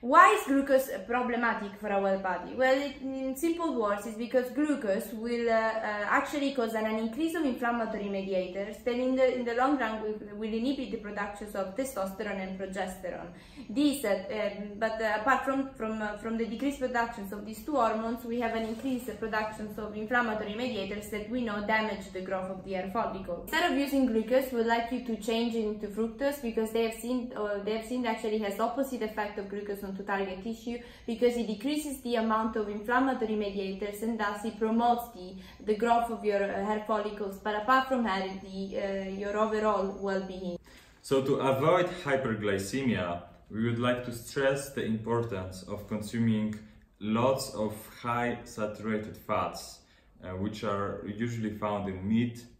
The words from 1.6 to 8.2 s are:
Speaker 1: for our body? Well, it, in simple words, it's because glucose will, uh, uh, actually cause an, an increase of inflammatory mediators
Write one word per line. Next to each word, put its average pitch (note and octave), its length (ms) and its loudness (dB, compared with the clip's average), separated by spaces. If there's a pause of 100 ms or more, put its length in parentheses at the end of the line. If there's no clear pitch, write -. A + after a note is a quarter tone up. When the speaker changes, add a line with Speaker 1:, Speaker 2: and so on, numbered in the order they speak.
Speaker 1:
for G#3 100 -4
our G3 280 4
body? F#3 380 -4
Well, C4 220 6
it, C#4+ 240 -2
in C4 360 -4
simple E4 360 0
words, G#3 320 0
it's A3 120 -8
because B3 320 0
glucose A3+ 640 0
will, A#3 360 0
uh, A3+ 40 4
uh, A3 560 0
actually C#4 440 2
cause A3+ 200 0
an, G#3+ 140 0
an A3 120 0
increase D4+ 360 0
of D#4 100 2
inflammatory A#3 640 0
mediators G3 760 -2